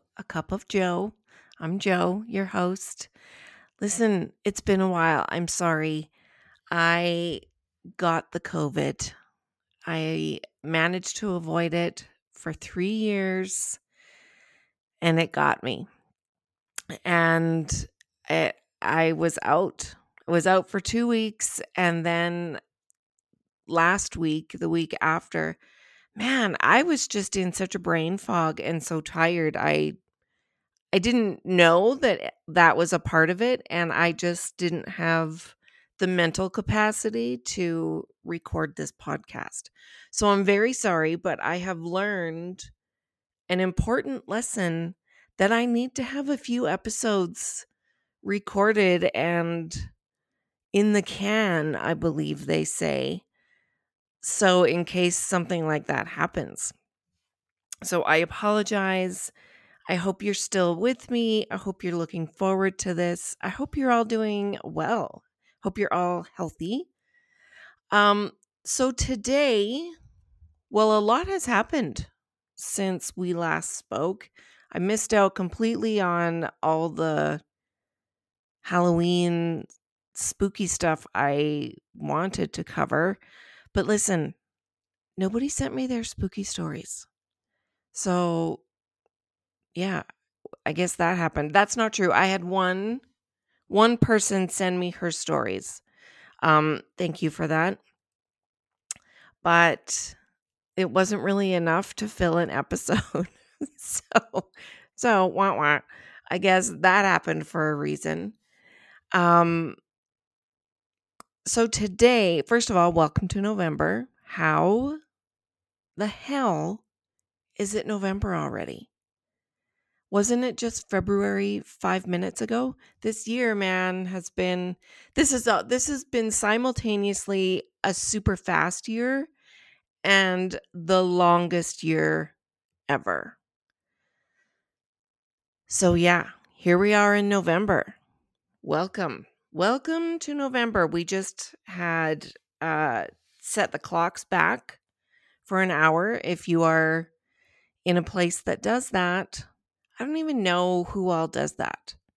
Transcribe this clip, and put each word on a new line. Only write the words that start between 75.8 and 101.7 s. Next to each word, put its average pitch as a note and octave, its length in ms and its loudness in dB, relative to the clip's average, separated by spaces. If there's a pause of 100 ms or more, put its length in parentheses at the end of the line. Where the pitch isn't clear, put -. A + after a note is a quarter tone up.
on E3+ 480 0 (140)
all D#3+ 280 0
the D3+ 520 -2 (1200)
Halloween F3 1040 2 (480)
spooky - 540 -4
stuff D#3+ 480 -2
I C#3+ 560 -2 (240)
wanted E3 580 -4
to F3 100 -8
cover. D#3+ 540 0 (560)
But F3+ 140 0
listen, F#3 460 0 (840)
nobody G#3+ 300 -2
sent C#4 260 -4
me C4 140 -4
their A#3+ 160 -4
spooky - 400 -6
stories. - 640 -10 (840)
So, E3+ 640 0 (1120)
yeah, F3+ 300 -4 (640)
I E3 80 -2
guess F3 240 -2
that F3 200 2
happened. D#3 360 -2
That's G3+ 240 4
not A3 160 0
true. F#3 180 2
I C#3+ 140 4
had F#3+ 180 0
one, F#3+ 560 -2 (720)
one A3+ 260 6
person G3+ 540 2
send F3+ 280 -2
me F3+ 120 -2
her E3+ 200 -6
stories. A#2 720 -4 (640)
Um, D#3 380 4 (160)
thank E3 240 -4
you D#3 80 0
for D#3+ 180 -4
that. D#3+ 320 0 (1600)
But - 760 2 (600)
it F#3 140 0
wasn't F#3 340 2
really G3 300 2
enough E3+ 420 0